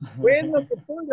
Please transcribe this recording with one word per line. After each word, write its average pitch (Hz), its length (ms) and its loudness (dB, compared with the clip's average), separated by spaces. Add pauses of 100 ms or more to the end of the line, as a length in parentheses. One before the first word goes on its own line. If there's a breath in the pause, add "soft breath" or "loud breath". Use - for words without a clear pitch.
(160)
Bueno, 302 500 2
que - 100 -6 (100)
todo 320 160 -10
el 285 100 -4